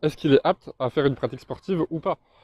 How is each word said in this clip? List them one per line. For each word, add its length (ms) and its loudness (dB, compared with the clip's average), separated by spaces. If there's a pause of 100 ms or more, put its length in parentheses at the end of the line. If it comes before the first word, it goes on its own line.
est-ce 160 -2
qu'il 160 4
est 100 8
apte 340 -2
à 120 -2
faire 160 0
une 80 2
pratique 260 -6
sportive 480 -4
ou 120 -6
pas. 180 -4 (260)